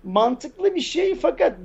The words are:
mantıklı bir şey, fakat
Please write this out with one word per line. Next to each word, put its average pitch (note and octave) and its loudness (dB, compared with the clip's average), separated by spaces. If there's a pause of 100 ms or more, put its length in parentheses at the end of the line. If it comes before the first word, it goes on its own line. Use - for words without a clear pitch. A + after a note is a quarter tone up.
mantıklı B3 0
bir E4 -2
şey, F#4+ -2
fakat - 2 (120)